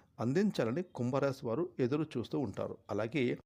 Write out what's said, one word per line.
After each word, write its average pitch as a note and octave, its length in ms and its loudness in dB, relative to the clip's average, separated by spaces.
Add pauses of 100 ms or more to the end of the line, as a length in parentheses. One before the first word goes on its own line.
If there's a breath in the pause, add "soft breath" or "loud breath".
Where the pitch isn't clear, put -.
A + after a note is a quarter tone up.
(200 loud breath)
అందించాలని D3 640 2
కుంభరాశి C3+ 600 0
వారు A#2 240 0 (100)
ఎదురు D3 260 2 (120)
చూస్తూ A#2 220 -2
ఉంటారు. G#2 380 -4 (120)
అలాగే A#2+ 560 0